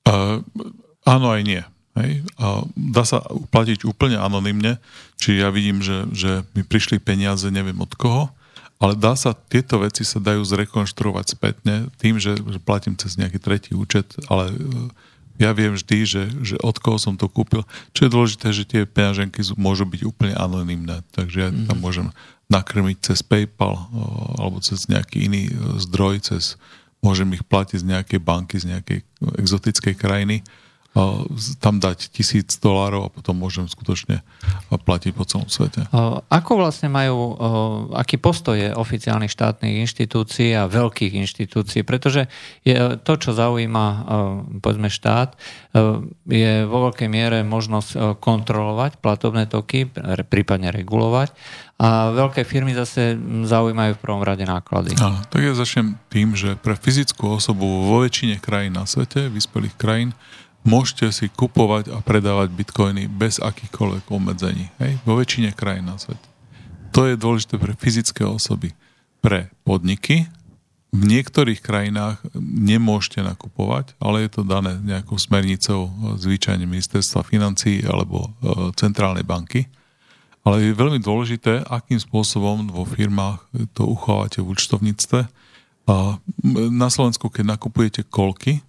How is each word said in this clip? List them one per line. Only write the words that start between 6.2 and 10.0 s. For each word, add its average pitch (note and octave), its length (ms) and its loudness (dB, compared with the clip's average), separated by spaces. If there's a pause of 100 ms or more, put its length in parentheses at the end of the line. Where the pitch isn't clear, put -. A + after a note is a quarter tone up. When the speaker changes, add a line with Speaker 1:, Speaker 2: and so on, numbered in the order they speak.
Speaker 1:
mi G2 80 0
prišli G#2+ 400 0
peniaze, G2 480 0
neviem G2 260 -2
od F2+ 160 -6
koho, B2+ 380 0 (480)
ale G2+ 160 4
dá G#2 180 4
sa, B2+ 220 0
tieto B2 480 0
veci G#2+ 240 -2